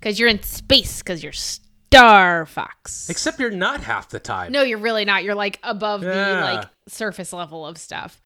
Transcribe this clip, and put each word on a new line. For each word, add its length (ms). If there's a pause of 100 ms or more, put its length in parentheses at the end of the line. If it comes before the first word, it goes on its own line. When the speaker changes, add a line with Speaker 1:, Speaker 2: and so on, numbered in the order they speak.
Speaker 1:
'Cause 180
you're 100
in 140
space, 600
'cause 200
you're 100
Star 1120
Fox. 640
Speaker 2:
Except 300
you're 100
not 320
half 280
the 100
time. 320
Speaker 1:
No, 100
you're 160
really 280
not. 180
You're, 120
like, 280
above 380
the, 60
Speaker 2:
Yeah. 360 (100)
Speaker 1:
like, 120 (240)
surface 440
level 320
of 120
stuff. 480